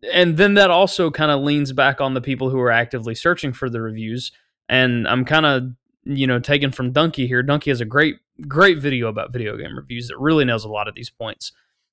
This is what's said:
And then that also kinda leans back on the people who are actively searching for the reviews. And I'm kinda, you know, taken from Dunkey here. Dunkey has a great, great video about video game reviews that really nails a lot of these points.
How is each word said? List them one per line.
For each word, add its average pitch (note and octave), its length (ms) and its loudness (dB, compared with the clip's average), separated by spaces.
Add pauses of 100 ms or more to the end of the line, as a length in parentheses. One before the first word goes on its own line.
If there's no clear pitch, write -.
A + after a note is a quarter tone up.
(120)
And E3+ 240 4
then G3+ 200 6
that G3 160 6
also F3+ 380 4
kinda D3+ 280 2
leans C#3+ 340 0
back C3+ 300 2
on C3+ 140 -2
the B2+ 60 -4
people C3 280 -4
who C3 100 -2
are B2 120 2
actively A2+ 440 -2
searching E3 380 -2
for B2+ 160 -6
the A#2 120 -6
reviews. A2 500 -8 (360)
And B2 400 2
I'm B2+ 160 0
kinda, C#3 480 2 (320)
you C#3 240 -2
know, B2 120 2
taken C#3+ 320 0
from B2+ 200 -4
Dunkey D3 360 0
here. B2+ 160 0
Dunkey C#3+ 240 -2
has B2+ 120 0
a A#2 60 -4
great, C#3+ 300 0 (320)
great E3 320 4
video C3 280 -2
about G#2+ 240 -6
video A2 240 -6
game - 220 -12
reviews A#2+ 300 -12
that - 120 -14
really D3+ 240 4
nails A2+ 220 0
a G#2+ 40 -12
lot G#2 200 -6
of - 60 -16
these A#2+ 140 -14
points. - 440 -12 (380)